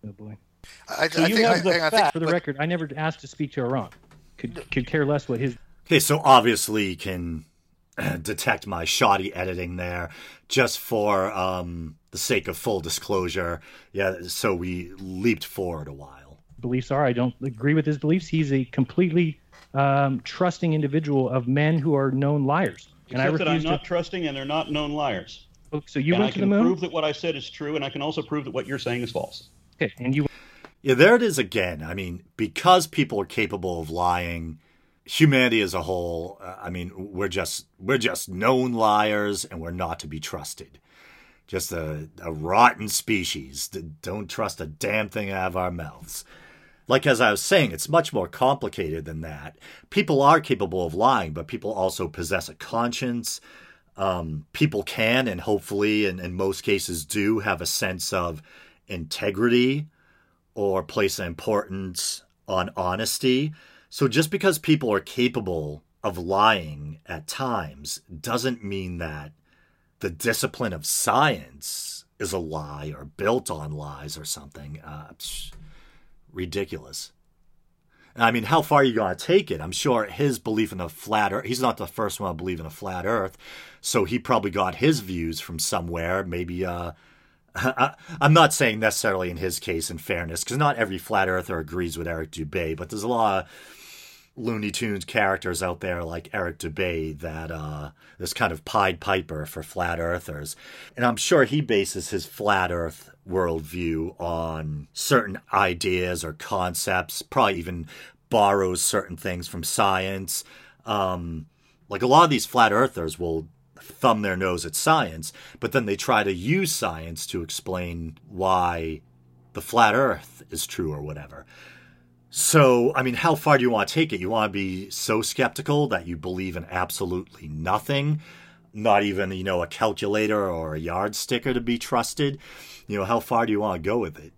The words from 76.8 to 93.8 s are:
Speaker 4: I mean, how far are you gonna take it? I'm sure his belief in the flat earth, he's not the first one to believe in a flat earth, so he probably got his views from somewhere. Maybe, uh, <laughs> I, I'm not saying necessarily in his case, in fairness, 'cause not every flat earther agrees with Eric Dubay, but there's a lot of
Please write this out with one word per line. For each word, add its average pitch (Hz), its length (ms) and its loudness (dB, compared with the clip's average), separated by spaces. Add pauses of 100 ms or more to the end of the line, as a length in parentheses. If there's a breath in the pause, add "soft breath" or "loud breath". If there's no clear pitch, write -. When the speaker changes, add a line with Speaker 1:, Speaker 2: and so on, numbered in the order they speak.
Speaker 4:
I 117 140 6
mean, 117 120 0
how 156 180 4
far 156 180 4
are 139 40 6
you 127 100 4
gonna 101 220 0
take - 360 2
it? 80 80 -4
I'm 82 140 -8
sure 117 320 0
his 123 340 -2
belief 110 320 0
in 98 60 -10
the 90 100 -6
flat 101 460 0
earth, 104 120 -4
he's 123 160 -2
not 127 160 2
the 95 100 -6
first 107 320 -4
one 98 120 -4
to - 40 -4
believe 87 260 -6
in 80 40 -10
a 78 40 -10
flat 90 360 -8
earth, 101 320 -2 (440 loud breath)
so 110 240 0
he 113 140 -2
probably 104 320 0
got 92 240 0
his 151 260 2
views 85 400 -4
from 82 180 -10
somewhere. 85 640 -2
Maybe, 90 420 -4
uh, 87 280 -6 (320 soft breath)
<laughs> - 300 -20
I, 131 400 2 (260 loud breath)
I'm 147 120 8
not 160 200 10
saying 110 260 2
necessarily 98 500 2
in 85 80 -8
his 87 220 -2
case, 82 320 -4
in 82 60 -8
fairness, 85 480 -4
'cause 120 120 -4
not 143 200 2
every 98 200 -2
flat 95 300 2
earther 92 320 -2
agrees 82 380 -4
with 82 100 -6
Eric 80 240 -6
Dubay, 80 460 -4
but 80 120 -10
there's 104 140 -6
a 110 60 -4
lot 107 360 2
of - 40 -20 (880 loud breath)